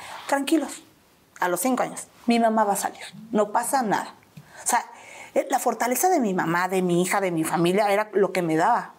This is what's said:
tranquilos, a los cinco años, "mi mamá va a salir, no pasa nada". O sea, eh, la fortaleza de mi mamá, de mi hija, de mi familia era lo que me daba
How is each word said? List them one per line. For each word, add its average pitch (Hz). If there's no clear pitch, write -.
tranquilos, 277
a 185
los 180
cinco 254
años, -
"mi 233
mamá 220
va 202
a 190
salir, -
no 208
pasa 247
nada". 185
O -
sea, 226
eh, -
la 262
fortaleza 247
de 359
mi 220
mamá, 175
de 185
mi 175
hija, 185
de 190
mi 160
familia 175
era 208
lo 196
que 185
me 160
daba 190